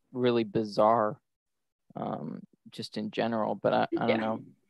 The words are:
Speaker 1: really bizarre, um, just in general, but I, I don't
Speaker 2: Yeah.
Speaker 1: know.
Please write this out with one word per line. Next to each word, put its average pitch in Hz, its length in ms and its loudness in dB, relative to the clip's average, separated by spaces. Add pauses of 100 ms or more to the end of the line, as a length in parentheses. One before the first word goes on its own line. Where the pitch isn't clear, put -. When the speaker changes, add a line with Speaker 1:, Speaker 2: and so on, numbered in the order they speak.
(120)
Speaker 1:
really 123 320 2
bizarre, 107 720 2 (800)
um, - 460 -8 (300)
just - 260 -12
in 107 140 -6
general, 110 440 -2
but - 180 0
I, 113 140 2 (100)
I 117 100 -2
don't - 20 4
Speaker 2:
Yeah. 113 120 2
Speaker 1:
know. 110 200 -4 (280)